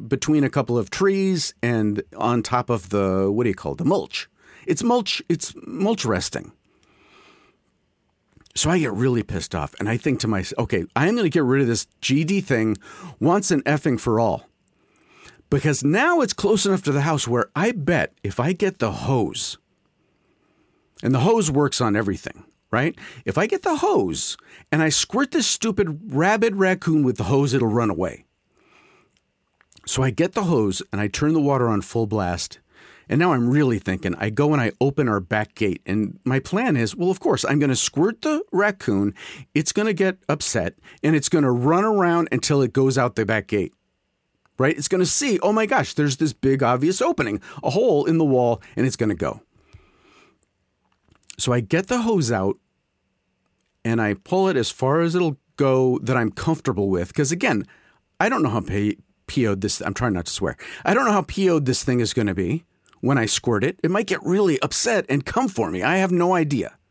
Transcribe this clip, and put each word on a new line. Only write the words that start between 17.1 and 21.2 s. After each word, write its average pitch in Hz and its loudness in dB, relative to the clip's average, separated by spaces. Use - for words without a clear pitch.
where 120 0
I 202 0
bet 151 -2
if 101 -4
I 170 0
get 190 -2
the 107 0
hose, - -4
and 120 2
the 123 2